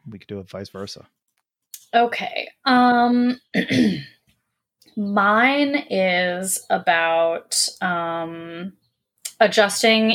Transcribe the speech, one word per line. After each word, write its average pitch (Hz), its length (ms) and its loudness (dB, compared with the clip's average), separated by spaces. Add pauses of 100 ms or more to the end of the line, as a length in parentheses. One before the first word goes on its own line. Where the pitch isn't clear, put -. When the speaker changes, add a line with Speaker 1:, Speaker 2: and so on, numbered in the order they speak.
Speaker 1:
we 101 100 -14
could - 80 -20
do 101 120 -10
it 92 100 -16
vice 98 200 -12
versa. 95 360 -14 (880)
Speaker 2:
Okay. - 560 -2 (160)
Um, 247 760 2 (160)
<clears throat> - 1400 -4
mine 220 800 2 (140)
is 185 800 -2
about, 165 960 0 (140)
um, 170 920 -6 (640)
adjusting 220 760 2